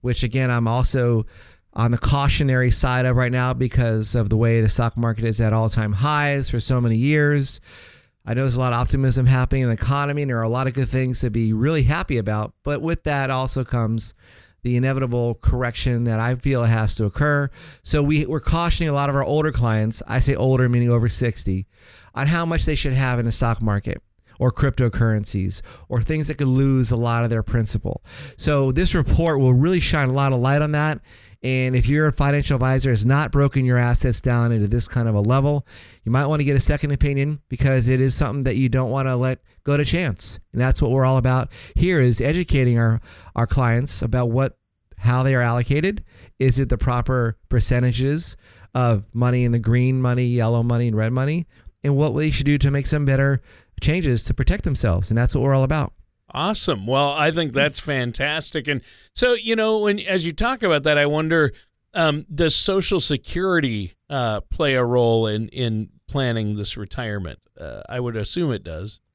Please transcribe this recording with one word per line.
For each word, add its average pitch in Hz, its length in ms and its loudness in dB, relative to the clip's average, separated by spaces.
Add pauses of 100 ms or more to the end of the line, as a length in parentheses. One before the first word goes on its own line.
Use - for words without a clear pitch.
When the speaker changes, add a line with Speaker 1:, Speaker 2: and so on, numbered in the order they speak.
Speaker 1:
which 123 220 -2
again, 127 260 0
I'm 117 180 0
also 120 600 0 (500)
on 117 140 2
the 120 60 0
cautionary 131 720 0
side 127 340 0
of 127 120 2
right 123 160 0
now 127 200 0
because 117 640 0
of 110 140 0
the 113 80 2
way 117 240 2
the 110 80 4
stock 117 260 0
market 117 300 -2
is 110 160 0
at 110 100 2
all-time 110 400 0
highs 143 580 0
for 123 80 -2
so 123 220 0
many 117 160 0
years. 147 640 2 (680)
I 113 80 -4
know 131 100 0
there's 127 120 0
a 127 60 0
lot 127 100 0
of 120 80 0
optimism 127 460 2
happening 131 380 2
in 123 40 0
the 117 60 2
economy, 143 480 -2
and 139 80 -4
there 117 100 -2
are 113 40 -2
a 113 40 -2
lot 127 200 -2
of 127 60 -4
good 131 140 -2
things 127 320 -2
to 123 100 -2
be 113 220 0
really 139 320 2
happy 147 340 0
about. 107 360 -4 (100)
But 147 180 -4
with 165 220 -4
that 139 260 -2
also 131 360 -2
comes 113 480 -2 (500)
the 123 140 0
inevitable 120 640 -2
correction 123 640 0
that 113 120 0
I 120 180 -2
feel 127 280 -2
has 110 320 0
to 110 80 -2
occur. 143 460 0 (340)
So 151 180 0
we, 147 240 0
we're 143 140 -4
cautioning 165 480 0
a 147 60 -2
lot 143 160 0
of 139 80 -2
our 135 80 0
older 151 260 0
clients, 113 560 0
I 127 120 -2
say 135 140 2
older, 127 360 2
meaning 120 200 2
over 117 200 2
sixty, 101 580 -2 (460)
on 135 140 -2
how 170 180 0
much 165 200 0
they 151 100 0
should 139 180 -2
have 127 260 0
in 117 60 -2
the 117 80 -2
stock 117 280 0
market 101 400 -4 (380)
or 123 100 2
cryptocurrencies 110 1120 0 (280)
or 120 120 0
things 156 280 -2
that 151 80 -6
could 143 100 0
lose 131 420 2
a 117 60 0
lot 117 300 0
of 113 40 -2
their 113 140 -2
principal. - 580 -2 (360)
So 139 340 0
this 170 240 0
report 160 460 2
will 127 120 6
really 160 280 4
shine 147 260 0
a 127 60 0
lot 139 180 2
of 127 80 0
light 139 220 2
on 151 100 0
that. 151 300 -2 (420)
And 127 320 0
if 113 120 4
your 147 240 2
financial 143 440 0
advisor 131 340 0
has 107 160 2
not 139 260 2
broken 139 340 2
your 123 120 2
assets 120 420 2
down 120 320 0
into 107 160 0
this 113 200 0
kind 120 200 -2
of 110 60 0
a 101 80 2
level, 139 460 0 (360)
you 113 80 -2
might 135 140 2
wanna 147 180 0
get 139 120 0
a 135 60 4
second 147 280 0
opinion, 143 500 0 (100)
because 131 380 2
it 127 140 2
is 131 140 2
something 135 300 -2
that 120 100 0
you 131 120 2
don't 131 220 0
wanna 131 260 -2
let 127 260 -2 (220)
go 143 140 0
to 143 80 0
chance. 160 540 -4 (120)
And - 80 -6
that's 131 220 2
what 110 80 2
we're 131 160 2
all 131 120 4
about 127 340 0 (240)
here, 175 260 4
is 123 180 4
educating 135 600 2
our, 113 200 2 (360)
our 117 100 2
clients 120 560 0
about 120 300 0
what, 131 260 -2 (400)
how 123 240 2
they 131 140 2
are 123 60 2
allocated. 139 600 0 (360)
Is 127 180 2
it 135 120 0
the 123 100 0
proper 123 580 -2 (100)
percentages 127 880 0 (380)
of 120 400 0
money 123 300 0
in 120 80 2
the 120 80 2
green 123 420 2
money, 123 240 0
yellow 117 380 0
money, 120 240 0
and 110 100 0
red 110 160 0
money, 147 320 -2 (380)
and 143 120 2
what 143 200 2
they 156 160 0
should 139 160 0
do 147 100 2
to 139 140 2
make 139 160 -2
some 147 180 0
better 135 340 2 (420)
changes 143 420 0
to - 100 -2
protect - 300 0
themselves? 101 480 0
And 110 60 0
that's 120 180 2
what 117 80 0
we're 135 100 2
all 135 100 4
about. 143 300 -2 (380)
Speaker 2:
Awesome. 151 540 -2
Well, 139 260 2
I 151 200 0
think 156 220 -4
that's 139 260 0
fantastic. 143 880 -4
And 143 140 -2 (320)
so, 247 220 2
you 226 200 -2
know, 220 220 0
when, 208 220 0
as 185 260 -2
you 165 80 -4
talk 233 300 -2
about 156 200 2
that, 151 140 2
I 147 80 2
wonder, 156 480 0 (400)
um, 156 400 0
does 151 220 2
Social 190 440 0
Security, 143 960 -2 (160)
uh, 120 320 -4
play 147 320 -2
a 127 100 2
role 117 440 2
in, 107 220 -4
in 110 400 -4 (200)
planning 113 460 -2
this 104 200 -6
retirement? 104 640 -10 (180)
Uh, 60 300 -14
I 123 140 -8
would 120 160 -6
assume 143 340 -2
it 110 120 -4
does. 85 360 -12 (160)